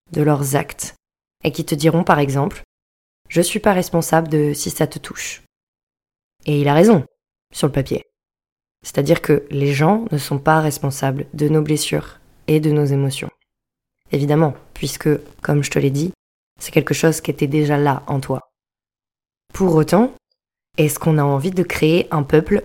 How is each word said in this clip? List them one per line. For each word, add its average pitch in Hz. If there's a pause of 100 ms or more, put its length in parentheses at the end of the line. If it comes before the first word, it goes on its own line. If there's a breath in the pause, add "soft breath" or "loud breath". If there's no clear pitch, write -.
(120)
de 151
leurs 143
actes, - (500)
et 156
qui 160
te -
diront, 160
par 160
exemple, « 139 (640)
Je -
suis 180
pas 208
responsable 165
de 147
si -
ça -
te 143
touche. » - (1040)
Et 147
il 143
a 143
raison, 175 (480)
sur -
le 135
papier. - (800)
C'est-à-dire 147
que 143
les 143
gens 175
ne 151
sont 139
pas 156
responsables 139
de 147
nos 156
blessures 151 (260)
et 156
de 156
nos 147
émotions. 139 (840)
Évidemment, 147 (180)
puisque, - (320)
comme 147
je 135
te -
l'ai 139
dit, 151 (460)
c'est -
quelque 147
chose 156
qui -
était 143
déjà 147
là 143
en 139
toi. - (1040)
Pour 180
autant, 170 (640)
est-ce 151
qu'on 156
a 143
envie 143
de 185
créer 160
un 156
peuple 165